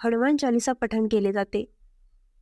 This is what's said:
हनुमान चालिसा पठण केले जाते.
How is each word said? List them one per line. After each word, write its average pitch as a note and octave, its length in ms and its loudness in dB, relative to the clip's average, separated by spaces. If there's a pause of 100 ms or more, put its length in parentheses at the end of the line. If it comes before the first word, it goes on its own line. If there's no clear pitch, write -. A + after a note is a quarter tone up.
हनुमान A#3+ 340 2
चालिसा B3+ 360 0
पठण A3 380 -2
केले G3+ 200 2
जाते. G3+ 420 -4 (680)